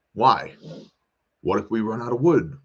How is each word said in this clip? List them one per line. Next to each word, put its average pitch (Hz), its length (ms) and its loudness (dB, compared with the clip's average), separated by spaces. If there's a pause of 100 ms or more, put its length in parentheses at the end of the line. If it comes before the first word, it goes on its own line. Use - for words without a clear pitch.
(140)
why? 110 420 2 (840)
What 98 180 0
if 101 120 -8
we 113 100 -2
run 110 200 -4
out 120 120 -6
of 123 80 -4
wood? 151 440 2